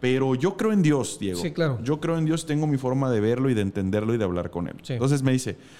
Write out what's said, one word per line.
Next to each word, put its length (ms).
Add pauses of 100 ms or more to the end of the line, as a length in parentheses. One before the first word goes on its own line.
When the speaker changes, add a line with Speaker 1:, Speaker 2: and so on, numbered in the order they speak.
Speaker 1:
Pero 340
yo 220
creo 160
en 100
Dios, 380
Diego. 220
Speaker 2:
Sí, 80
claro. 320
Speaker 1:
Yo 180
creo 160
en 80
Dios, 220
tengo 200
mi 120
forma 320
de 100
verlo 300
y 40
de 80
entenderlo 520
y 40
de 60
hablar 260
con 180
él. 140
Speaker 2:
Sí. 120
Speaker 1:
Entonces 280
me 100
dice, 240 (240)